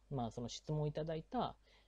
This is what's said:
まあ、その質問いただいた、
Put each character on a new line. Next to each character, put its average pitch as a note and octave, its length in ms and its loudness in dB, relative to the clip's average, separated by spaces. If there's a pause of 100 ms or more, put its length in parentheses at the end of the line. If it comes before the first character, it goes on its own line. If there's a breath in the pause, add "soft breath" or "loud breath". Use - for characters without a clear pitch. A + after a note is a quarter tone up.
ま B2+ 160 2
あ、 A2 60 -2
そ A#2+ 100 -4
の A#2 80 -4
質 - 220 -6
問 D3+ 160 4
い D3 40 0
た D#3 140 0
だ E3 80 0
い D#3+ 80 0
た、 G3 340 0 (320 soft breath)